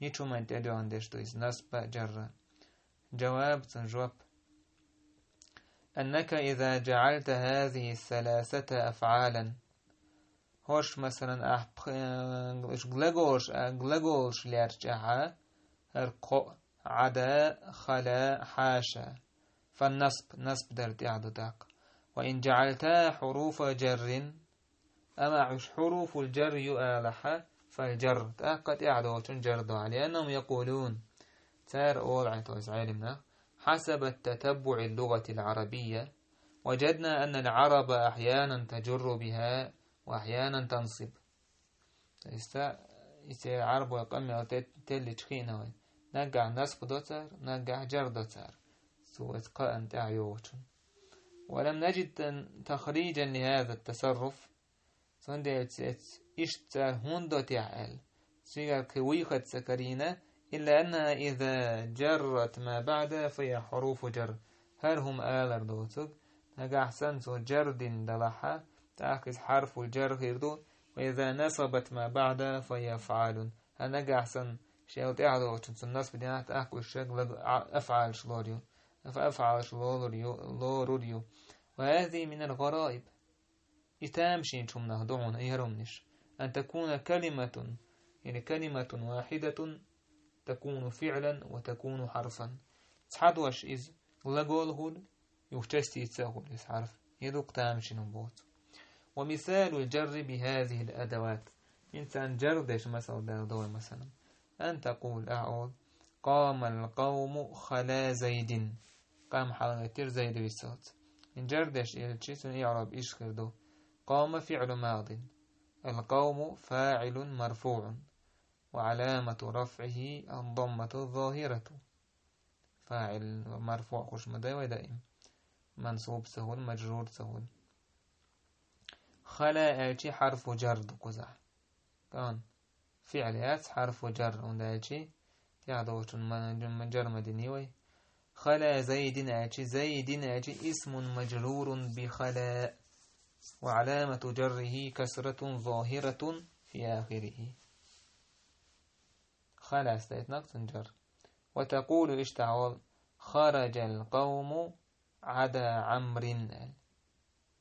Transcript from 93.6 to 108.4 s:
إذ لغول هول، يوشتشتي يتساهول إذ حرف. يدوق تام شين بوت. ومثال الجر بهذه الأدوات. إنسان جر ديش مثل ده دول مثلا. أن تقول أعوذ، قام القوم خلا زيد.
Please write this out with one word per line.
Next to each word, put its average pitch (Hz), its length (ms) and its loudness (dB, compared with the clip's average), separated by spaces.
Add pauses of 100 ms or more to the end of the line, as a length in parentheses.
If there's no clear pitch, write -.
إذ 135 240 -8 (360)
لغول 151 440 2
هول، 160 340 -6 (480)
يوشتشتي 131 480 -2
يتساهول 117 520 -6
إذ 117 140 -12
حرف. 113 340 -6 (220)
يدوق 139 300 -4
تام 120 280 0
شين 110 320 -8
بوت. 113 320 -12 (720)
ومثال 156 600 2
الجر 147 460 0
بهذه 127 600 -2
الأدوات. 113 680 -4 (460)
إنسان 135 420 -4
جر 156 240 4
ديش 120 260 -2
مثل 117 380 -6
ده 110 180 -4
دول 107 260 -4
مثلا. 113 380 -10 (540)
أن 160 200 -4
تقول 117 480 -4
أعوذ، 120 420 -4 (520)
قام 139 400 6
القوم 135 920 -2
خلا 131 600 0
زيد. 117 600 0 (560)